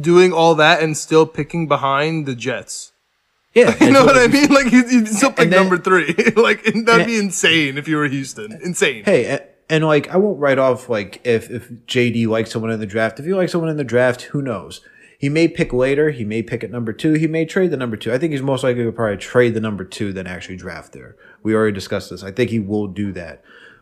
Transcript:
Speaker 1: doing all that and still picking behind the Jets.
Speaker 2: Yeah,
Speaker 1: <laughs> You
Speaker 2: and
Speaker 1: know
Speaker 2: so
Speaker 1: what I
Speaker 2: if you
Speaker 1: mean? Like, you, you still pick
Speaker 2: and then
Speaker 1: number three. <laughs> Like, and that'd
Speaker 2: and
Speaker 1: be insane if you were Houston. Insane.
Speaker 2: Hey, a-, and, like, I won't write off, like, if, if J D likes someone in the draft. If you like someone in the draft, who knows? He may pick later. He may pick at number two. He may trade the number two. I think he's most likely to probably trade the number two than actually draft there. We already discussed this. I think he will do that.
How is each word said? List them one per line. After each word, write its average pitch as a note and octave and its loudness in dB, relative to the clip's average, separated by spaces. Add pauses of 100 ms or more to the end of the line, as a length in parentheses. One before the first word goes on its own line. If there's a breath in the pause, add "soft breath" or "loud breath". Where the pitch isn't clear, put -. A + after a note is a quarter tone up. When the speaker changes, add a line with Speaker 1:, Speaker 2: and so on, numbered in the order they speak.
Speaker 1:
doing F3 6
all E3 4
that D#3 4
and D#3 -2
still D#3+ 2
picking D#3+ -6
behind C#3+ -2
the C3 -6
Jets. A#2 -10 (640)
Speaker 2:
Yeah, A#2 6
Speaker 1:
<laughs> - -4
You - 8
Speaker 2:
and B3+ 6
Speaker 1:
know C#4 8
Speaker 2:
so B3 6
Speaker 1:
what B3+ 6
I B3 6
Speaker 2:
if A#3 4
you C#4 4
Speaker 1:
mean? C#4+ 4
Like, C4+ 4
you, B3 6
you A#3+ 2
still A3 0
pick E3+ 0
Speaker 2:
and E3 2
then F#3 6
Speaker 1:
number F3+ 0
three. E3 0
<laughs> A3+ 2
Like, G#3+ 2
and A3 -2
that'd A3+ 4
Speaker 2:
and - -2
Speaker 1:
be A#3 -2
insane E3 0
if D3 -8
you D3+ 0
were D3 0
Houston. C3 -8 (100)
Insane. D#3 -4
Speaker 2:
Hey, D3+ 2
a-, B2+ -6 (240)
and, D#3+ 2
like, D3+ 2
I F3+ 0
won't G3 0
write C#3 2
off, C3 0
like, G#2 -6
if, A2+ -2
if A#2+ -12 (160)
J B2 0
D A#2 -2
likes A2 -2
someone A2+ -6
in A2+ -4
the A2 -8
draft. A2 -4
If C#3 -14
you F#3+ -2
like F3+ 0
someone E3 -2
in D3+ -4
the D3 -4
draft, B2 0
who - -6
knows? A2+ -10 (380 soft breath)
He C#3 -4
may E3 2
pick - -4
later. C#3 0
He B2 -8
may A2 -4
pick A#2 -8
at G2 -10
number A2+ -6
two. D#3 0
He D#3 0
may D#3+ -2
trade F3+ 0
the C#3 -2
number A#2 -6
two. A2 -6
I C3 0
think D#3+ -2
he's C3 -6
most C3+ -2
likely A#2+ 0
to A2+ -2
probably G#2+ -4
trade A#2+ 2
the A2 -4
number G#2 -6
two G2 -8
than F#2 -10
actually F2+ -14
draft E2 -16
there. - -20 (260 soft breath)
We G#2+ 0
already G#2+ 0
discussed G2 -8
this. F#2 -14
I F#2+ -12
think A#2+ -2
he A2+ -2
will G#2 -4
do G2 -8
that. E2 -16 (400 soft breath)